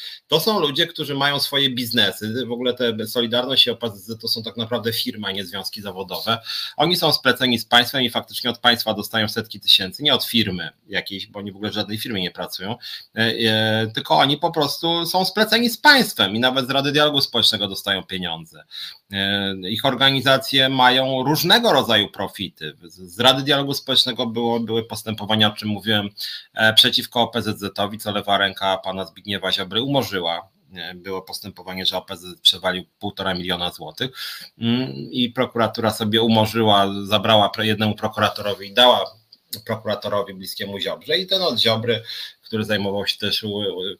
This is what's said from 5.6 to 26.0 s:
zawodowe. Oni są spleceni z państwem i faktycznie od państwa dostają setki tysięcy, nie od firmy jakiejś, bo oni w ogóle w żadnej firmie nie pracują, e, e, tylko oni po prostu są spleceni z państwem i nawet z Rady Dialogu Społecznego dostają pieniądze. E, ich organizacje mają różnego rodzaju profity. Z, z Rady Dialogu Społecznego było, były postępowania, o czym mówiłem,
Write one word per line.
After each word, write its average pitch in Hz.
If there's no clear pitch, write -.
zawodowe. 95
Oni 170
są 156
spleceni 123
z -
państwem 120
i 120
faktycznie -
od 113
państwa 117
dostają 104
setki 107
tysięcy, 95
nie 147
od -
firmy 92
jakiejś, 95
bo 101
oni 101
w 95
ogóle 101
w 98
żadnej 104
firmie 110
nie 90
pracują, 92
e, 110
e, 110
tylko -
oni 143
po 170
prostu 165
są 185
spleceni 226
z -
państwem 185
i 117
nawet 127
z 131
Rady 139
Dialogu 147
Społecznego 107
dostają 95
pieniądze. 82
E, 98
ich -
organizacje 135
mają 131
różnego 180
rodzaju 110
profity. 82
Z, 82
z 92
Rady 135
Dialogu 139
Społecznego 127
było, 117
były 113
postępowania, 107
o 104
czym 107
mówiłem, 104